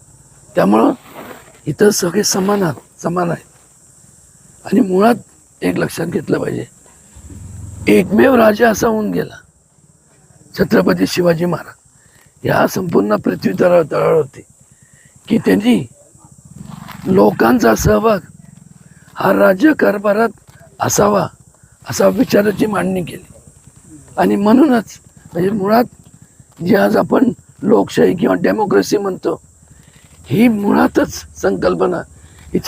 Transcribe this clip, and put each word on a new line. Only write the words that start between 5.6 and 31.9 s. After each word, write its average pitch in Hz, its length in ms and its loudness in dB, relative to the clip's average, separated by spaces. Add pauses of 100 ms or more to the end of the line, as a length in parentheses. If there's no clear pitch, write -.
एक 180 160 -2
लक्षात 165 280 -6
घेतलं 170 340 -4
पाहिजे, 127 260 -6 (1200)
एकमेव 214 480 4
राजा 220 340 4
असा 220 180 -2
होऊन 214 240 -2
गेला, - 240 -6 (1200)
छत्रपती 185 480 0
शिवाजी 175 380 0
महाराज. 170 280 -6 (720)
या - 220 2
संपूर्ण 196 480 -2
पृथ्वी 190 440 -2
तळा-, 175 320 2
तळावरती 160 500 -2 (840)
की 220 100 0
त्यांनी 202 500 0 (1160)
लोकांचा 214 680 2
सहभाग 208 440 2 (920)
हा - 200 0
राज्य 196 460 4
कारभारात 208 500 0 (500)
असावा, 165 480 0 (640)
असा 196 180 2
विचाराची 202 580 0
मांडणी 185 380 -2
केली. - 300 -16 (840)
आणि 196 180 2
म्हणूनच 220 640 2 (340)
म्हणजे 180 160 -2
मुळात 214 340 0 (840)
जी 202 80 4
आज 202 220 2
आपण 196 340 0 (300)
लोकशाही 190 540 2
किंवा - 200 0
डेमोक्रेसी 202 600 0
म्हणतो, 185 440 -6 (840)
ही 202 220 2
मुळातच 214 800 0 (120)
संकल्पना 180 600 -2 (560)